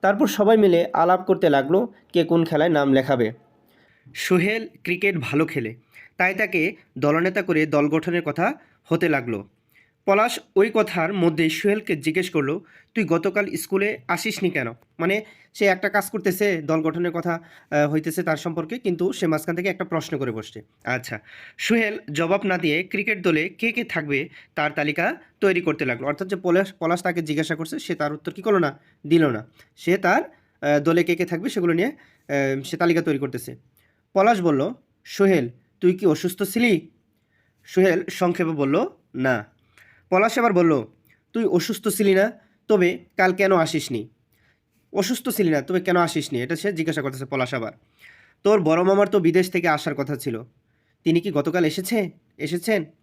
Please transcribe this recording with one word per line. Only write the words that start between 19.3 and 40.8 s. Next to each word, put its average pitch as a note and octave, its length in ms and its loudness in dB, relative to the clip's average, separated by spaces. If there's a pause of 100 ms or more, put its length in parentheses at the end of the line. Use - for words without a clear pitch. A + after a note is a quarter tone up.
থেকে F3+ 140 -4
একটা F#3 140 -6
প্রশ্ন D#3+ 340 -6
করে B2+ 140 -4
বসছে। A2 300 -12 (220)
আচ্ছা, A#2 360 -6 (380)
সুহেল A3 420 0 (120)
জবাব E3 320 0
না F#3 140 0
দিয়ে E3 260 0
ক্রিকেট G3+ 380 -4
দলে E3+ 280 0
কে A3+ 220 -4
কে A#3 120 -6
থাকবে D3 460 -4 (260)
তার D3 200 -2
তালিকা D#3 400 -2 (260)
তৈরি F#3 200 2
করতে D#3 240 -2
লাগলো। B2+ 220 -4
অর্থাৎ D3 200 -4
যে F#3+ 80 -6
পলাশ, F#3 380 0
পলাশ F3 300 -2
তাকে F3 180 -2
জিজ্ঞাসা D#3 340 -2
করছে D#3+ 240 -8
সে - 160 -6
তার D3+ 180 -4
উত্তর D3+ 180 -10
কী G3 100 -16
করলো G3+ 180 2
না? D3 200 -2 (280)
দিল D#3 220 4
না। A2 160 -4 (300)
সে F3 220 0
তার, G3 240 2
আহ, - 580 -2
দলে E3 240 2
কে E3+ 120 0
কে E3+ 100 -2
থাকবে E3+ 240 -4
সেগুলো F3 240 0
নিয়ে, F3+ 140 0
আহ, C#3 760 -4
সে C#3+ 160 -10
তালিকা E3+ 240 2
তৈরি D3+ 180 -2
করতেছে। B2+ 360 -8 (580)
পলাশ G3+ 280 4
বলল, D#3 280 2 (340)
"সুহেল, F3 460 2 (320)
তুই F3+ 120 4
কি F#3 120 -4
অসুস্থ F3+ 380 0
ছিলি?" G#3+ 460 0 (720)
সুহেল F#3 460 2
সংক্ষেপে F3 420 -2
বলল, D3 340 0 (300)
"না।" B2+ 380 -2 (560)
পলাশ G#3 280 2
এবার A#3 160 2
বলল, D#3+ 300 4 (500)